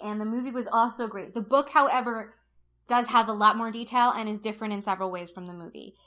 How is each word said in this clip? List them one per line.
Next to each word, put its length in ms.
and 180
the 40
movie 260
was 160
also 420
great. 260
The 60
book, 300
however, 640
does 180
have 220
a 40
lot 240
more 140
detail 400
and 180
is 120
different 340
in 80
several 300
ways 180
from 160
the 80
movie. 400